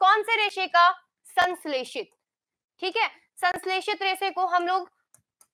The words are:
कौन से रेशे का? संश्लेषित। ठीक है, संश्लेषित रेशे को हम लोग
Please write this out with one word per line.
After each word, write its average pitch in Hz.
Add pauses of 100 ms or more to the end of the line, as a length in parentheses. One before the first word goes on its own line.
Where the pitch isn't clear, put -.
कौन 415
से 440
रेशे 403
का? 349 (360)
संश्लेषित। 302 (720)
ठीक 370
है, 427 (280)
संश्लेषित 370
रेशे 381
को 370
हम 349
लोग 370 (640)